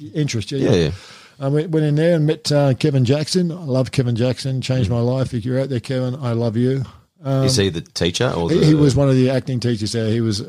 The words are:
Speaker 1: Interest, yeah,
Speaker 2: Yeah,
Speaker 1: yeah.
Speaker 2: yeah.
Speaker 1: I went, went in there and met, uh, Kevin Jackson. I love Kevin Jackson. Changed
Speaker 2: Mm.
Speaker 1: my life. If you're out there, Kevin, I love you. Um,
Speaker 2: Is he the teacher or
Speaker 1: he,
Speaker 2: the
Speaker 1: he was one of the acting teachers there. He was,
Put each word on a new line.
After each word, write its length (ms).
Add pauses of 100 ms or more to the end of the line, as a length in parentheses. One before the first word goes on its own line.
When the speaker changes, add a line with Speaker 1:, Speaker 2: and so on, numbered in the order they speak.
(140)
Speaker 1:
Interest, 360
yeah, 100
Speaker 2:
Yeah, 100
Speaker 1:
yeah. 160
Speaker 2:
yeah. 60 (460)
Speaker 1:
I 120
went, 220
went 140
in 100
there 200
and 100
met, 240
uh, 260
Kevin 280
Jackson. 480
I 40 (100)
love 260
Kevin 240
Jackson. 460
Changed 280
Speaker 2:
Mm. 40
Speaker 1:
my 80
life. 320
If 100
you're 160
out 80
there, 140
Kevin, 340
I 160
love 240
you. 300 (360)
Um, 220
Speaker 2:
Is 140
he 100
the 140
teacher 500
or 180
Speaker 1:
he, 100
Speaker 2:
the 80
Speaker 1:
he 60
was 220
one 140
of 60
the 140
acting 300
teachers 320
there. 180
He 120
was, 280